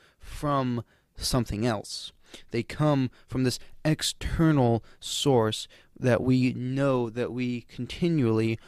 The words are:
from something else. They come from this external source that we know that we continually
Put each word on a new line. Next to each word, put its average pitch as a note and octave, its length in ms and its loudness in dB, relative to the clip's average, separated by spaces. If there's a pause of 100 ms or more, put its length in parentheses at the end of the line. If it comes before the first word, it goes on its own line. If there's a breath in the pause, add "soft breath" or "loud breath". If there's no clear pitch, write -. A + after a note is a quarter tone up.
(180)
from C3 640 -2 (340)
something A#2 480 -2
else. - 460 -4 (400 loud breath)
They A#2 140 -2
come C#3+ 440 0 (200 soft breath)
from B2+ 160 -2
this B2 160 -2 (240 soft breath)
external D3 1000 2 (140 soft breath)
source A#2 720 0 (300 soft breath)
that B2 240 2
we B2+ 320 4
know B2+ 540 0
that A2 240 -4
we B2 300 -4
continually A#2 1040 0